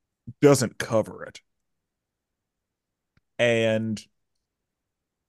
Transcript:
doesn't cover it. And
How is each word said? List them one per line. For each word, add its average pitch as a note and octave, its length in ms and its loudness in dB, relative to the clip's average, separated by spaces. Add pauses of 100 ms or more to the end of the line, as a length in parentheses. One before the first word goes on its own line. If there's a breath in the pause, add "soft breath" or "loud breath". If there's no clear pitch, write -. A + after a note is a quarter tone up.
(400)
doesn't C3+ 380 4
cover G2 460 -4
it. - 160 -20 (2000)
And A2 640 -2 (1300)